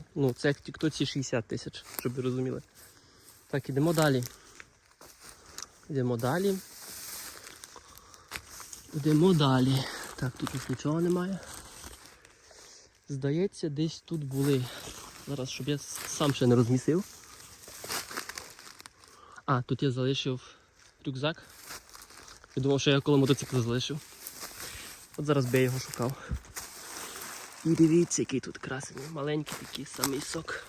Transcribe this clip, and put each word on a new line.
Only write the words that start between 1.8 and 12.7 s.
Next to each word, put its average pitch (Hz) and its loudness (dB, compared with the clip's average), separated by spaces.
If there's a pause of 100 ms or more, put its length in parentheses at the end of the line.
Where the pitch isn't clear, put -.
щоб 123 -2
ви 131 -4
розуміли. 127 -2 (880)
Так, - -2
ідемо 143 4
далі. 147 4 (1600)
Ідемо 123 0
далі. 180 2 (2250)
Ідемо 156 6
далі. 135 6 (380)
Так, 127 -2
тут - -6
ось 131 -6
нічого 147 0
немає. 180 0 (1700)